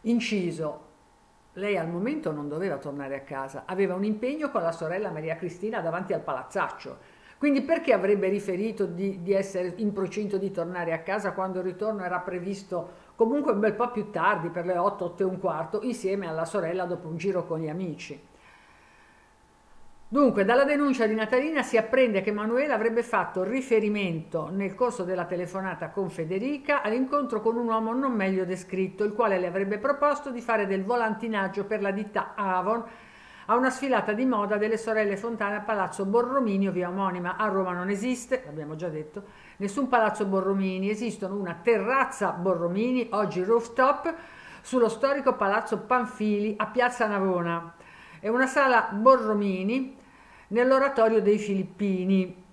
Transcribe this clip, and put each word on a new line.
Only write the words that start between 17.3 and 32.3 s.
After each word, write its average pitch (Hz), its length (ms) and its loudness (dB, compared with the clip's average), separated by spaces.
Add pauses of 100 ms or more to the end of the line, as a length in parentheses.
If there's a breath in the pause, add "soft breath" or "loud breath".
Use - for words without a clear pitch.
con 160 140 -4
gli 160 100 -4
amici? 156 600 -8 (1800 soft breath)
Dunque, 226 380 4
dalla 240 180 6
denuncia 277 460 2
di 220 80 0
Natalina 254 480 0
si - 120 0
apprende 226 440 4
che 202 100 -2
Manuela 233 440 0
avrebbe 226 280 2
fatto 185 400 -2
riferimento 208 1080 0
nel 196 240 -2
corso 240 260 0
della 175 220 -2
telefonata 175 640 -6
con 190 220 -4
Federica 262 720 -2
all'incontro 254 580 0
con 226 160 2
un 240 100 0
uomo 226 260 0
non 262 200 0
meglio 190 320 0
descritto, 185 580 -4
il 208 120 0
quale 208 260 2
le 180 80 0
avrebbe 196 300 -2
proposto 285 520 0
di 240 100 -6
fare 220 280 0
del 196 160 0
volantinaggio 214 800 -2
per 202 180 -2
la 196 80 0
ditta 208 460 -4